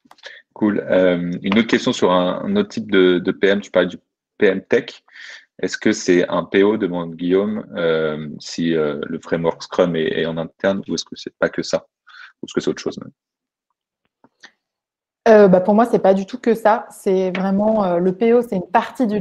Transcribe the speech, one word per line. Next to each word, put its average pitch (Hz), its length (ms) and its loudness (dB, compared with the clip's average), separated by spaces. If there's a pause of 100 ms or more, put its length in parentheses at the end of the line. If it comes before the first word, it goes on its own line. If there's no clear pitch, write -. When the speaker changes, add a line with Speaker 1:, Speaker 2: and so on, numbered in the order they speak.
(540)
Speaker 1:
Cool. 104 360 -2
Euh, 90 420 0 (120)
une 101 160 0
autre 113 80 0
question 120 260 -2
sur 92 180 0
un, 90 320 0
un 98 120 -2
autre 101 140 0
type 110 200 -10
de, 92 300 4
de 92 120 -4
P - 160 0
M. 101 140 2
Tu - 80 -16
parlais 90 200 2
du 87 100 -14 (400)
P 104 80 2
M 95 160 -2
Tech. - 400 -4 (580)
Est-ce - 160 -6
que 110 140 0
c'est 87 380 2
un 85 160 -2
P 98 180 2
O, 107 140 2
demande 87 380 -4
Guillaume, 95 480 -2 (120)
euh, 80 520 -2 (120)
si, 82 360 -4
euh, 73 300 -2
le 82 140 -10
framework 82 420 -4
Scrum 87 340 0
est, 80 240 -2
est 82 60 -2
en 82 120 -6
interne, 95 500 -4
ou - 80 -6
est-ce - 100 -6
que - 100 -16
c'est - 220 -16
pas 82 120 0
que - 120 -8
ça ? - 240 -4 (560)
Ou - 60 -16
est-ce - 80 -16
que - 60 -16
c'est 85 100 -4
autre - 100 -8
chose, - 180 -10
même ? - 120 -18 (2250)
Speaker 2:
Euh, 208 220 8
bah, 185 100 6
pour 202 140 0
moi, 220 100 6
c'est 233 160 0
pas 190 140 4
du 196 120 -2
tout - 140 -12
que 226 140 0
ça. 226 360 0
C'est 185 420 -2
vraiment, 196 520 0
euh, 175 140 0
le 180 160 0
P 226 200 2
O, 240 80 4
c'est 233 140 -6
une 180 160 -6
partie 233 360 0
du 202 140 -2